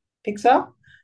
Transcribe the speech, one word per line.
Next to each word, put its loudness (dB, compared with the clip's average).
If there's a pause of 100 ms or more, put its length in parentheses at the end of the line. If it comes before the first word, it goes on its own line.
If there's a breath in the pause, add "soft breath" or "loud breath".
(260)
ठिक -8
छ? -12 (580 soft breath)